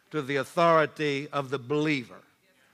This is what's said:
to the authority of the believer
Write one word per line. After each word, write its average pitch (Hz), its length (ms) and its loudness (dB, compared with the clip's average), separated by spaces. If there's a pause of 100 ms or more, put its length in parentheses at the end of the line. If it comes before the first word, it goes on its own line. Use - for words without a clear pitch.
(120)
to 151 100 -4
the 139 140 -4
authority 147 960 2
of 139 180 -4
the 139 80 -4
believer 127 600 -4 (540)